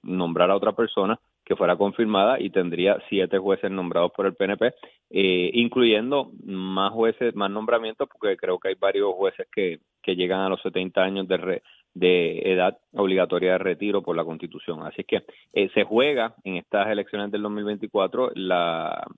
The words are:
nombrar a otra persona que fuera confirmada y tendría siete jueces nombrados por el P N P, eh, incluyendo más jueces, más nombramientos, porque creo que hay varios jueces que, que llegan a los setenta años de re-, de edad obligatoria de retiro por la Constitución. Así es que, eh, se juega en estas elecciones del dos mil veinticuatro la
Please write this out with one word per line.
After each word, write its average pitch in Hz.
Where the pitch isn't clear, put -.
nombrar 87
a 98
otra 104
persona 107
que -
fuera 90
confirmada 104
y 95
tendría 90
siete 95
jueces 98
nombrados 87
por 98
el 95
P 101
N 95
P, 123
eh, 90
incluyendo 120
más 95
jueces, 113
más 98
nombramientos, 113
porque 98
creo 90
que 95
hay 95
varios 98
jueces 95
que, 90
que 95
llegan 92
a 95
los 95
setenta 92
años 95
de 92
re-, 90
de 87
edad 90
obligatoria 92
de 92
retiro 95
por 85
la 82
Constitución. 80
Así -
es -
que, -
eh, -
se 107
juega 120
en 92
estas 98
elecciones 101
del 104
dos 104
mil 104
veinticuatro 104
la 85